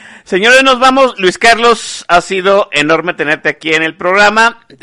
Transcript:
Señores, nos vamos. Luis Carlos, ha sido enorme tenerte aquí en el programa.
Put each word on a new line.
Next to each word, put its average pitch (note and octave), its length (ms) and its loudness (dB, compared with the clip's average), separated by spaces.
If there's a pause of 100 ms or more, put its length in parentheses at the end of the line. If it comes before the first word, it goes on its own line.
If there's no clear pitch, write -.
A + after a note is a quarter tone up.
(240)
Señores, A#3+ 400 2
nos C4 160 0
vamos. C4 400 0
Luis F3+ 180 -2
Carlos, A3+ 680 0
ha E3+ 140 2
sido F#3+ 500 -2
enorme D#3+ 420 -2
tenerte D3+ 340 -4
aquí D3+ 280 -4
en D#3+ 80 -2
el D#3+ 120 -6
programa. G#3 680 0 (180)